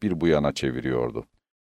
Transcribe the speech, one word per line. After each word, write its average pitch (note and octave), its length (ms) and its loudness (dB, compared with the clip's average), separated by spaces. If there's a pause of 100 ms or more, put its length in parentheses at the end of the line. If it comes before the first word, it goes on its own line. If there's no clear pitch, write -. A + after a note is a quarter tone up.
bir F2+ 200 -2
bu E2+ 60 2
yana D2 260 4
çeviriyordu. B1 720 -4 (420)